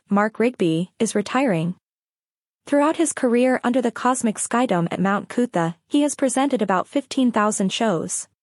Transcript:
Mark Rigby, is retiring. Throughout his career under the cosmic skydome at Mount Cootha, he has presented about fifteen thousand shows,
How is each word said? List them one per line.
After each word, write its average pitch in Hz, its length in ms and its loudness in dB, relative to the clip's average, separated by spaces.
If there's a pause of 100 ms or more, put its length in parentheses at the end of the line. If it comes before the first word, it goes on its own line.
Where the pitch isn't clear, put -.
Mark 208 300 0
Rigby, 185 600 0
is 226 160 -2
retiring. 208 600 0 (920)
Throughout 285 300 2
his 330 160 0
career 247 500 2
under 247 200 2
the 233 100 -2
cosmic 247 440 -2
skydome 190 540 0
at - 80 -4
Mount 196 300 0
Cootha, 170 480 -2 (100)
he 294 160 0
has 294 120 0
presented 262 480 0
about 185 260 0
fifteen 262 420 0
thousand 208 420 0
shows, 185 540 -4 (160)